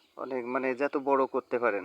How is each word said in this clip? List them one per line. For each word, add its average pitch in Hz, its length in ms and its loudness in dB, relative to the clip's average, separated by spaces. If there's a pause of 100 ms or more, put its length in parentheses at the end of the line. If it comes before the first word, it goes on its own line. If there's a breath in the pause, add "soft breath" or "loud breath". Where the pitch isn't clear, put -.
(160 soft breath)
অনেক, 127 300 -6
মানে 127 280 -2
যত 139 220 -2
বড় 135 300 2
করতে 127 320 -2
পারেন, 101 260 0